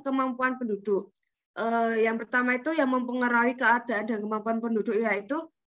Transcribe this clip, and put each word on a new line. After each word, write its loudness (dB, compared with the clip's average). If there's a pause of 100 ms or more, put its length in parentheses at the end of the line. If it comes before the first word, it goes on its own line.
kemampuan 0
penduduk. -2 (480)
Eh, 2
yang 2
pertama 0
itu -2
yang 2
mempengaruhi 0
keadaan 2
dan -2
kemampuan -2
penduduk 0
yaitu -2 (280)